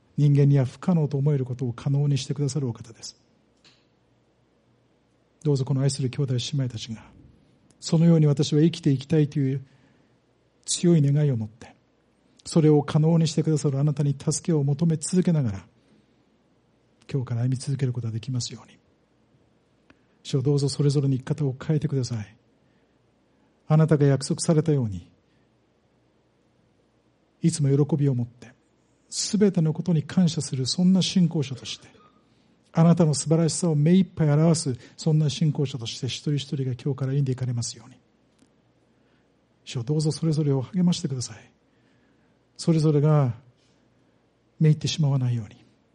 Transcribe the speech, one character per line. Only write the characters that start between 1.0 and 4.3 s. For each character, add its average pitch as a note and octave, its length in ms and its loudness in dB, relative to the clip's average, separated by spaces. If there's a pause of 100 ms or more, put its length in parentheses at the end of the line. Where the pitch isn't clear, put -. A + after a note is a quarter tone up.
と C#3+ 80 -4
思 C#3+ 160 0
え C#3+ 60 0
る C3 60 -4
こ B2+ 100 -8
と C3 100 -8
を A#2+ 80 -4
可 - 180 -6
能 C#3+ 160 0
に C#3+ 100 2
し B2+ 100 -6
て C#3 80 -4
く D3 80 -6
だ C#3 60 0
さ D3+ 120 -4
る C3 80 -2
お A2+ 40 -4
方 - 200 -16
で - 100 -20
す。 - 180 -20 (2250)